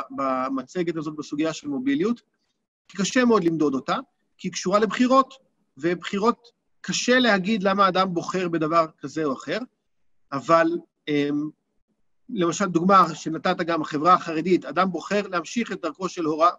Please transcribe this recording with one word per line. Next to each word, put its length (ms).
במצגת 800
הזאת 200
בסוגיה 380
של 140
מוביליות, 540
כי 100
קשה 280
מאוד 180
למדוד 300
אותה, 240
כי 100
היא 60
קשורה 260
לבחירות, 540
ובחירות 720
קשה 380
להגיד 440
למה 240
אדם 260
בוחר 360
בדבר 360
כזה 260
או 100
אחר, 240
אבל, 360
אמ, 420
למשל, 360
דוגמה 500
שנתת 420
גם, 240
החברה 320
החרדית, 520
אדם 260
בוחר 360
להמשיך 440
את 100
דרכו 280
של 160
הורה-, 340